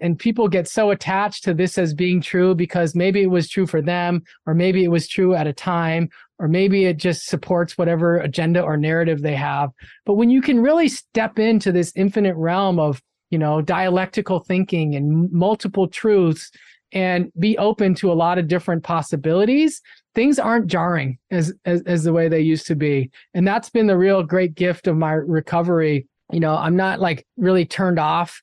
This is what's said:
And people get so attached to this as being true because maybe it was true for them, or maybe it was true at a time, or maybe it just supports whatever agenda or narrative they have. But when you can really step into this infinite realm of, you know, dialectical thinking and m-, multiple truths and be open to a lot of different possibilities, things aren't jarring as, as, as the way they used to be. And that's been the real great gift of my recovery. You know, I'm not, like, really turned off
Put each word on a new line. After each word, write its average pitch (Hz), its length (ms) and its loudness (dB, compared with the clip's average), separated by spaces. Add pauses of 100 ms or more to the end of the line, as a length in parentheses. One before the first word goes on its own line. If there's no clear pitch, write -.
And 170 160 -2
people 226 280 0
get 175 220 0
so 214 220 0
attached 196 540 -4
to 180 100 0
this 180 240 -2
as 165 160 0
being 180 260 0
true 180 340 2
because 170 400 -2
maybe 190 280 2
it 185 80 2
was 175 180 0
true 190 180 -2
for 160 140 -2
them, 175 420 -2 (220)
or 160 100 -2
maybe 180 300 2
it 175 40 2
was 170 200 0
true 185 260 2
at 156 120 0
a 147 80 -4
time, 170 560 -2 (280)
or 160 100 -2
maybe 190 360 2
it 175 140 0
just 170 280 -2
supports 175 520 -2
whatever 170 400 2
agenda 165 420 0
or 156 160 -2
narrative 160 460 0
they 147 120 -2
have. 143 360 -4 (340)
But 202 100 0
when 233 140 4
you 262 140 4
can 254 180 2
really 302 280 4
step - 500 -6
into 214 340 2
this 175 240 0
infinite 196 400 0
realm 175 420 0
of, 151 220 0 (300)
you 170 80 -2
know, 156 240 0
dialectical 185 800 -2
thinking 175 540 -2
and 143 160 -2
m-, 165 220 2
multiple 190 560 0
truths 185 640 0 (420)
and 185 460 -2
be 214 200 0
open 208 380 2
to 180 160 0
a - 20 2
lot 170 240 2
of 170 80 0
different 170 380 -2
possibilities, 175 960 0 (340)
things 262 240 2
aren't 226 300 0
jarring 165 500 -2 (140)
as, 170 200 0 (120)
as, 175 180 0
as 170 220 -2
the 165 80 2
way 165 160 2
they 160 120 2
used 156 280 0
to 160 80 -2
be. 139 340 -2 (240)
And 185 120 2
that's 220 240 -2
been 220 180 2
the 190 100 4
real 190 240 4
great 175 320 -2
gift 175 320 -2
of 165 100 2
my 160 160 0
recovery. 160 920 0 (260)
You 165 80 0
know, 156 160 0
I'm 165 180 0
not, 185 260 0
like, 165 240 -2 (120)
really 185 280 2
turned 175 360 -2
off 160 420 -2